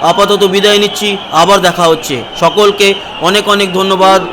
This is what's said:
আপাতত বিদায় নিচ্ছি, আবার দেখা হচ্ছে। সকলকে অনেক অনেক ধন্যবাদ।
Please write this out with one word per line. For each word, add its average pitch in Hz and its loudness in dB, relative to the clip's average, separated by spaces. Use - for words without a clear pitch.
আপাতত 196 0
বিদায় 202 2
নিচ্ছি, 208 -4
আবার 190 4
দেখা 170 0
হচ্ছে। 156 -2
সকলকে 202 2
অনেক 190 0
অনেক 202 -2
ধন্যবাদ। 190 2